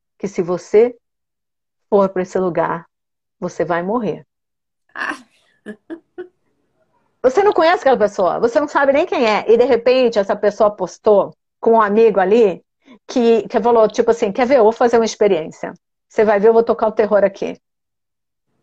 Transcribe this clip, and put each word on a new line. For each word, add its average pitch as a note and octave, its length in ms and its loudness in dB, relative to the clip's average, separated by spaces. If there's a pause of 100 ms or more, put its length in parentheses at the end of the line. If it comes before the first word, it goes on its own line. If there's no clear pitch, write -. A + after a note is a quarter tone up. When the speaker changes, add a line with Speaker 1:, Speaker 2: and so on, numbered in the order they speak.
(180)
Speaker 1:
que G3 100 -8
se G3 140 -6
você G#3 540 0 (920)
for G3+ 220 2
pra F#3 120 -6
esse F#3 160 -6
lugar, E3+ 480 -4 (520)
você F3 260 -8
vai E3+ 180 -4
morrer." F#3 420 -6 (720)
Speaker 2:
Ah. B3+ 220 -10 (480)
<laughs> D#4+ 360 -20 (1200)
Speaker 1:
Você C4 200 0
não G4+ 100 2
conhece F4 300 0
aquela B3+ 160 2
pessoa, F#3+ 420 -2
você A#3+ 180 0
não D4 100 -2
sabe C#4+ 240 0
nem D4 140 0
quem D#4+ 200 -2
é. G#3 200 -2
E, A3+ 100 4
de A#3+ 80 2
repente, B3 540 0
essa G3 160 -2
pessoa G#3 400 0
postou F#3 600 0 (260)
com A3+ 120 0
um A3+ 100 4
amigo G#3 360 2
ali F#3+ 440 2 (440)
que, A3+ 420 0
que A#3 120 -2
falou, A3+ 280 2
tipo A3+ 220 -2
assim, A3 220 -2
"Quer B3 140 -2
ver? C4+ 120 2
Eu A#3 60 4
vou G3+ 80 4
fazer B3 240 0
uma A#3 80 2
experiência. F#3 720 -4 (340)
Você - 160 0
vai G#3 160 2
ver, G#3 80 4
eu A3+ 60 4
vou A3+ 100 4
tocar A3+ 240 -2
o G#3+ 40 -4
terror G#3 320 0
aqui." F#3+ 340 -6 (1040)